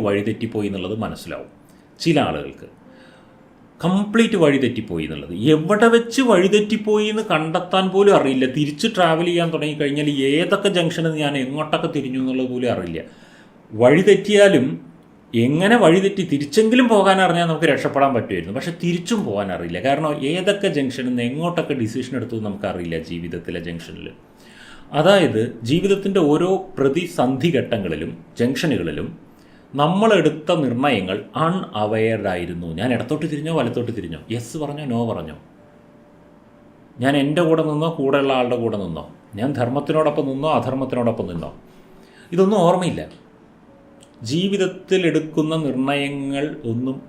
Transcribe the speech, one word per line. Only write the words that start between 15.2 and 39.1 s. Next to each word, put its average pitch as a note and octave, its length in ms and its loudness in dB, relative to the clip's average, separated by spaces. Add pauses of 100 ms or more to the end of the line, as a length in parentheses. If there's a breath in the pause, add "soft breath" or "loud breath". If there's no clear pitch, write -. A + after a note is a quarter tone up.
എങ്ങനെ D#3 420 4
വഴി F#3+ 240 6
തെറ്റി F#3+ 240 0
തിരിച്ചെങ്കിലും A3 640 2
പോകാൻ F#3+ 320 4
അറിഞ്ഞാൽ F3 260 2
നമുക്ക് D#3+ 180 -2
രക്ഷപ്പെടാൻ C#3 500 2
പറ്റുമായിരുന്നു. G2 400 -4
പക്ഷെ E3 200 -6 (100)
തിരിച്ചും F3 400 -2
പോകാൻ G2+ 280 -4
അറിയില്ല. E2+ 320 -6
കാരണം D3 300 0
ഏതൊക്കെ F3 520 -2
junction-ിൽ C3+ 400 -2
നിന്ന് B2 160 -2
എങ്ങോട്ടൊക്കെ D#3 520 -2
ഡിസിഷൻ B2+ 420 -4
എടുത്തു A2 160 -6
എന്ന് A2 120 -6
നമുക്കറിയില്ല F2+ 540 -6
ജീവിതത്തിലെ E2+ 640 -8
junction-ിൽ. E2+ 500 -12 (840 loud breath)
അതായത് D3 680 2
ജീവിതത്തിൻ്റെ G3 580 0
ഓരോ F3 460 2 (120)
പ്രതിസന്ധി C3+ 760 0
ഘട്ടങ്ങളിലും E2+ 680 -4 (180)
junction-ുകളിലും G#2 840 -4 (480 loud breath)
നമ്മളെടുത്ത E3+ 800 2
നിർണയങ്ങൾ A#2 720 -2 (120)
അൺഅവെയർഡ് A2 880 -2
ആയിരുന്നു. F2 400 -4
ഞാൻ F#2 260 -4
ഇടത്തോട്ട് C#3+ 340 -4
തിരിഞ്ഞോ D3+ 300 -4
വലത്തോട്ട് A#2+ 400 -2
തിരിഞ്ഞോ, E2 220 -10 (120)
യെസ് A#2 260 -8
പറഞ്ഞോ D3 280 -8
നോ A#2 300 -2
പറഞ്ഞോ, D#2 220 -10 (1600)
ഞാൻ C#3 160 2
എൻ്റെ D3+ 260 2
കൂടെ D#3+ 200 2
നിന്നോ D3+ 360 -2
കൂടെയുള്ള C#3 340 2
ആളുടെ B2 240 2
കൂടെ A2+ 200 -2
നിന്നോ, E2 380 -8 (200)